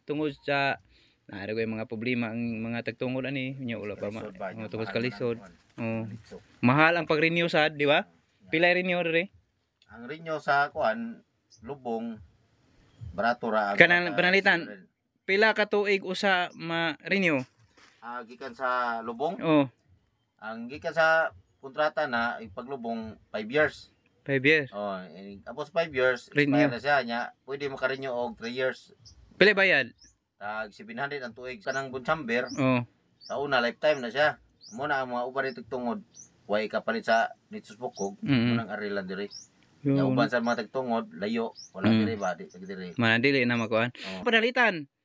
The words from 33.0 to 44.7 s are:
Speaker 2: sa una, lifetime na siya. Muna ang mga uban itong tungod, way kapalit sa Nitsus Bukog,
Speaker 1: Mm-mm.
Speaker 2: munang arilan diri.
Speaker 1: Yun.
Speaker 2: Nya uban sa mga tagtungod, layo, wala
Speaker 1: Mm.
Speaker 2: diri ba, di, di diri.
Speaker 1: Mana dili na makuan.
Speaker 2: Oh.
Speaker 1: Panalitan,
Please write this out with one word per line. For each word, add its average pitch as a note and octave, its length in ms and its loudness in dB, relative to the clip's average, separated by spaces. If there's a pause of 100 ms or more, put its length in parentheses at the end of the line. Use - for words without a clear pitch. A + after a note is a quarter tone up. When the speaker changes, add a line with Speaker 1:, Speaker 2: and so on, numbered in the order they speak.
Speaker 2:
sa - 180 -8
una, C#3 220 2
lifetime C3+ 400 2
na A#2 100 -6
siya. C#3 300 2 (320)
Muna C3+ 280 -2
ang B2+ 120 -4
mga B2 140 -2
uban C3 240 -4
itong A#2 200 -12
tungod, A#2+ 320 -4 (440)
way G#2+ 220 0
kapalit A2 380 -2
sa A2+ 240 4 (200)
Nitsus - 280 -14
Bukog, G2+ 440 -6
Speaker 1:
Mm-mm. A#2+ 340 4
Speaker 2:
munang A2+ 140 0
arilan G2+ 360 -4
diri. F#2+ 220 -8 (560)
Speaker 1:
Yun. C#3 120 2
Speaker 2:
Nya C#3 100 4
uban B2+ 220 2
sa A#2+ 120 -2
mga A#2 260 0
tagtungod, A#2 480 -4
layo, A2+ 380 -4 (200)
wala F#2+ 160 -4
Speaker 1:
Mm. A2 140 6
Speaker 2:
diri G#2 140 0
ba, G2 180 -2
di, E2+ 140 -10
di F2+ 180 -18
diri. F#2 300 -10
Speaker 1:
Mana A#2 240 2
dili C#3 240 4
na A#2+ 160 2
makuan. A2+ 320 0
Speaker 2:
Oh. - 320 -12
Speaker 1:
Panalitan, A3+ 640 2 (180)